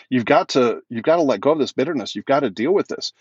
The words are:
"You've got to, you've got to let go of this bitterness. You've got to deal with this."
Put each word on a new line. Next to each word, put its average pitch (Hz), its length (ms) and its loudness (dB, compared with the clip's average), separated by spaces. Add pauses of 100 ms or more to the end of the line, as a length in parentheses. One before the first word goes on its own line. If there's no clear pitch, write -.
(100)
"You've 123 160 0
got 165 240 2
to, 120 400 2
you've 113 140 -8
got 156 120 4
to 175 60 2
let 123 180 0
go 139 120 2
of 160 60 0
this 123 140 -2
bitterness. 135 420 -4
You've 107 120 -10
got 139 140 2
to 127 100 -2
deal 113 220 -2
with 190 140 0
this." - 340 -10